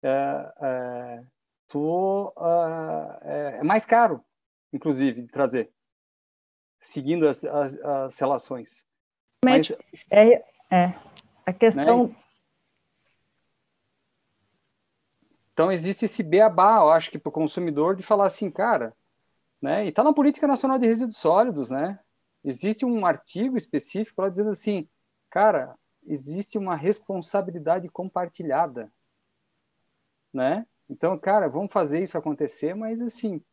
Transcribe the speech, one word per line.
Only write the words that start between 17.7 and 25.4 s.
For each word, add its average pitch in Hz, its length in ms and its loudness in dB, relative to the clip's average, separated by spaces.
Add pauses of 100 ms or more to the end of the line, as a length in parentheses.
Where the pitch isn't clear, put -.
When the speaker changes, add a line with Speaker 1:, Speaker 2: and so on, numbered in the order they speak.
Speaker 1:
de 185 80 -14
falar 202 240 2
assim, 190 220 -6
"Cara", 175 440 -2 (680)
né? 160 240 -2
E 165 80 -4
tá 226 120 2
na 302 80 6
Política 294 340 2
Nacional 269 320 0
de 240 80 2
Resíduos 226 320 0
Sólidos, 170 520 2
né? 156 280 -4 (460)
Existe 185 420 -4
um 226 180 -2
artigo 226 540 -2
específico - 640 -6
lá 196 60 0
dizendo 202 220 -2
assim, 196 380 -4 (400)
"Cara, 180 460 2 (320)